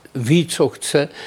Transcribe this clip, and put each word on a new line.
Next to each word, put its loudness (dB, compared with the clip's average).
ví, 2
co 0
chce -2